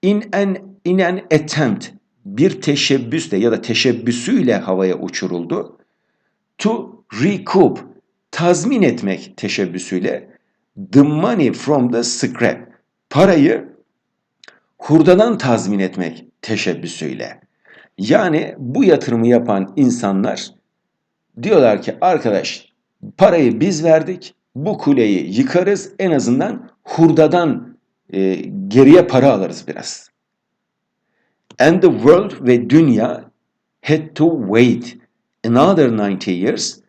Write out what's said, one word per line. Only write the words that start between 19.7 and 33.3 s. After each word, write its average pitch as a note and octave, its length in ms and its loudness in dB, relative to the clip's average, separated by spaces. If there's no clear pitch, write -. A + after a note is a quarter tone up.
insanlar G#2+ 680 -2
diyorlar B2+ 400 2
ki, - 180 -8
"Arkadaş, D3 720 -2
parayı D#3 440 2
biz D#3+ 240 -2
verdik, D#3+ 500 0
bu E3 240 -6
kuleyi G#2+ 600 0
yıkarız, F3+ 600 -2
en F#3+ 120 -2
azından C3+ 600 -2
hurdadan, D#3+ 960 2
e, F#2+ 220 -2
geriye C#3 380 8
para C3 260 4
alırız F#2+ 360 -4
biraz." - 420 -14
And D#3+ 240 4
the F3 80 6
world, C#3+ 560 2
ve A#2+ 240 2
dünya, B2+ 600 2